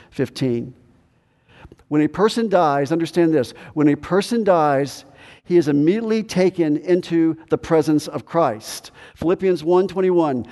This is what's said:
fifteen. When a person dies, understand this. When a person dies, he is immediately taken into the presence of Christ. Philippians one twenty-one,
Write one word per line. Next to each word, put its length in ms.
fifteen. 600
When 140
a 60
person 400
dies, 440
understand 420
this. 180
When 140
a 80
person 480
dies, 600
he 120
is 100
immediately 560
taken 540
into 600
the 100
presence 480
of 180
Christ. 680
Philippians 480
one 240
twenty-one, 640